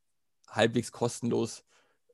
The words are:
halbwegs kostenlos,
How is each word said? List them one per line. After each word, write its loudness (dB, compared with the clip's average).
halbwegs 2
kostenlos, -2